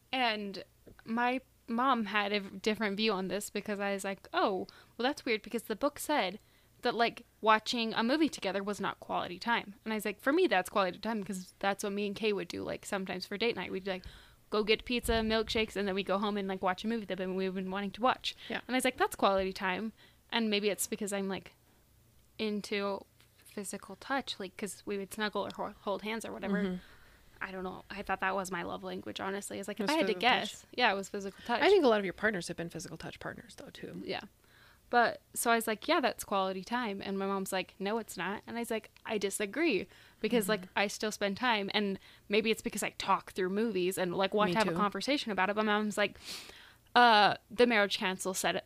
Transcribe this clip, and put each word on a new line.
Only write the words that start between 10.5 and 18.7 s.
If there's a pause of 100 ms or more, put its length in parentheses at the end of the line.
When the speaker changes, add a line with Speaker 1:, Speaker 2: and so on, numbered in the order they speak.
Speaker 1:
quality
time
'cause
that's
what
me
and
Kay
would
do.
Like,
sometimes
for
date
night,
we'd,
like, (480)
go
get
pizza,
milkshakes,
and
then
we'd
go
home
and,
like,
watch
a
movie
that (120)
we've
been
wanting
to
watch." (140)
Speaker 2:
Yeah.
Speaker 1:
And